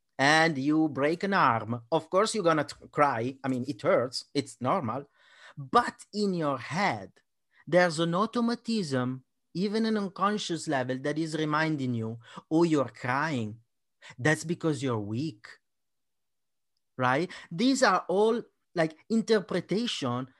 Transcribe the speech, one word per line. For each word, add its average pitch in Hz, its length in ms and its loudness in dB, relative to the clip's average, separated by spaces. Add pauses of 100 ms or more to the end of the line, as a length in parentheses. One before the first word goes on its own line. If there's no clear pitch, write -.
(200)
and 156 380 4
you 151 320 2
break 143 340 -2
an 202 100 -2
arm, 120 560 2
of 160 200 0
course 214 260 0
you're 208 80 -2
gonna 156 220 2
t-, - 100 -14 (160)
cry. 135 440 0 (100)
I - 20 0
mean, 127 220 0
it - 120 -8
hurts, 151 520 0
it's - 260 -4
normal. 135 480 -2 (500)
But 226 380 0 (180)
in 202 200 0
your 151 260 0
head, 131 520 -4 (540)
there's 170 340 4
an 170 140 0
automatism, 185 1080 -2 (300)
even 208 320 -2
an 220 100 0
unconscious 190 720 -2
level, 131 320 0
that 147 180 -4
is 160 200 -4
reminding 151 560 0
you, 113 260 -6 (320)
"Oh, 160 120 4
you're 147 280 2
crying. 127 680 -4 (600)
That's 156 240 2
because 160 400 -2
you're 120 160 0
weak." 113 480 -6 (1500)
Right? 131 320 2 (220)
These 247 320 2
are 190 240 4
all, 214 340 2 (340)
like, 160 200 0 (140)
interpretation 180 1160 0 (120)